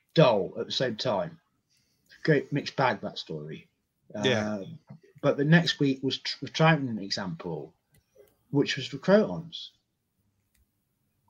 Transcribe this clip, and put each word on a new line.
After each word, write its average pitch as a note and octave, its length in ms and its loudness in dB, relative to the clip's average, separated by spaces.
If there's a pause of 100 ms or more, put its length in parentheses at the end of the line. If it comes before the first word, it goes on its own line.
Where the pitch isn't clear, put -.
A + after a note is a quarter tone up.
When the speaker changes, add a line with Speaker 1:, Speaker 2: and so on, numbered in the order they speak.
(140)
Speaker 1:
dull A2 440 6
at A2+ 80 -6
the G#2 60 -10
same A#2+ 240 -2
time. F#2+ 420 -2 (840)
Great C#3+ 280 2
mixed - 240 -4
bag, B2 260 0
that G2 160 -10
story. D#2 500 -12 (560)
Speaker 2:
Yeah. G#2+ 300 0
Speaker 1:
Um, F#2 240 -10 (440)
but C#3 140 2
the C#3 80 -2
next E3 360 4
week C3+ 220 0
was C3 160 -4
tr-, - 260 -10
the - 60 -12
Troughton C#3 520 2
example, F2 720 -8 (760)
which C#3 260 0
was C3+ 140 -8
the C#3 80 -10
Crotons. - 760 0 (1600)